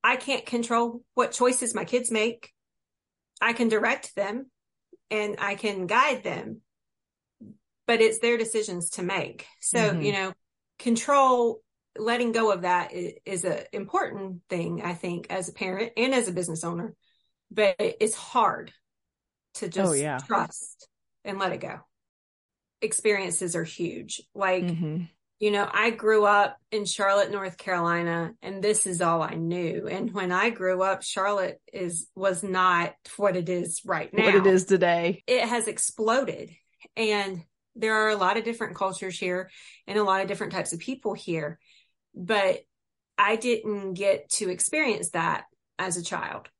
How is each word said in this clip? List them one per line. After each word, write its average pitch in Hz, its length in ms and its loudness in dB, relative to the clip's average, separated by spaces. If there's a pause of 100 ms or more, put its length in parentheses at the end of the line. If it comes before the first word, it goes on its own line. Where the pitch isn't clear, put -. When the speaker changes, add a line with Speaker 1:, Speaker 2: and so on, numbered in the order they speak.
Speaker 1:
I 247 120 4
can't 262 300 -4
control 233 580 0 (100)
what 240 180 2
choices 247 440 0
my - 100 -4
kids 240 240 0
make. 220 420 -2 (880)
I 233 140 2
can 233 160 2
direct 220 460 0
them 208 340 -4 (640)
and 214 280 -2
I 202 140 -2
can 196 320 -4
guide 226 380 2
them, - 380 -8 (1200)
but 226 160 4
it's 220 160 6
their 233 200 2
decisions 214 540 -4
to 185 120 -6
make. 180 420 -6 (160)
So, - 160 0
Speaker 2:
Mm-hmm. 170 240 2
Speaker 1:
you 202 120 0
know, 190 200 -2 (460)
control, 247 840 4 (360)
letting 233 340 0
go 220 200 4
of 180 120 0
that 175 300 2
i-, 175 220 -8 (100)
is 190 200 -6
an 165 140 -2 (120)
important 202 800 -4
thing, 170 320 -4
I 175 140 -6
think, 175 340 -6
as 185 200 -4
a - 40 -16
parent 196 440 -6
and 262 180 2
as 233 120 0
a 180 60 -6
business 170 300 -4
owner, 170 320 -6 (560)
but 208 260 4
it's 220 380 0
hard - 560 0 (840)
to 196 120 -6
Speaker 2:
Oh, - 20 -6
Speaker 1:
just 175 300 2
Speaker 2:
yeah. 143 180 -2
Speaker 1:
trust - 680 -4 (360)
and 196 140 -6
let 190 140 0
it - 80 -6
go. - 180 -8 (1040)
Experiences 190 720 0
are 165 80 -2
huge. - 580 -8 (120)
Like, 185 300 0
Speaker 2:
Mm-hmm. 170 400 -2 (360)
Speaker 1:
you 208 120 2
know, 202 200 2
I 220 180 2
grew 220 360 2
up 202 320 4 (140)
in 208 140 -4
Charlotte, 196 460 2
North 190 260 -6
Carolina, 170 840 0
and 190 220 -6
this 208 240 2
is 180 140 -2
all 165 200 4
I - 120 -4
knew. 170 540 -2
And 180 260 -4
when 185 180 -2
I 202 200 2
grew 185 300 0
up, 190 220 0
Charlotte 196 560 -2 (140)
is, 175 420 -6
was 190 280 0
not 185 500 2 (240)
what 202 180 4
it 180 140 -2
is 175 340 -2
right 165 300 -4
now. 220 120 2
Speaker 2:
What 202 100 6
it 190 100 8
is 185 200 8
today. 170 600 4
Speaker 1:
It 247 200 4
has 226 200 0
exploded. 226 840 -2 (440)
And 202 480 -2 (320)
there 220 200 0
are 214 140 4
a 214 80 2
lot 190 200 4
of 220 60 -2
different 226 320 -6
cultures 190 440 -4
here 185 300 -4 (360)
and 202 120 -2
a 208 60 4
lot 190 180 4
of 190 60 -2
different 190 260 -6
types - 200 -4
of 165 60 -8
people 262 340 -6
here, 160 460 -6 (560)
but 190 440 0 (580)
I 208 180 4
didn't 214 600 -4
get 196 380 0
to 190 160 -2
experience 208 640 -2
that 165 320 -2 (340)
as 180 200 -2
a 175 60 -6
child. - 460 -8 (100)